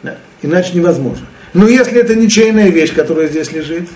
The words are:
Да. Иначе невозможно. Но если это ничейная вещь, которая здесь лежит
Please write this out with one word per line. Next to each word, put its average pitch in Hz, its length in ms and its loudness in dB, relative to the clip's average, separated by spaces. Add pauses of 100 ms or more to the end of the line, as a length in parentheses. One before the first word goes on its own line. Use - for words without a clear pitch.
Да. 160 140 -14 (240)
Иначе 180 320 -2
невозможно. 147 520 -2 (280)
Но 196 140 4
если 240 340 2
это 233 140 0
ничейная 220 540 2
вещь, 160 240 0
которая 160 340 -2
здесь 151 240 -6
лежит 160 440 -8